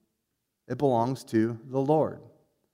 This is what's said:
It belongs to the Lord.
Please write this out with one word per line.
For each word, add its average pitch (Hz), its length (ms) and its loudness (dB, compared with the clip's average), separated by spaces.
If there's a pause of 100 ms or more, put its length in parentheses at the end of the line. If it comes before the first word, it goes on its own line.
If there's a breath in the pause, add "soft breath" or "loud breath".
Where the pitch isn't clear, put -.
(680)
It 123 100 -8
belongs 127 460 0
to 113 400 0
the 131 160 -4
Lord. 139 400 0 (540)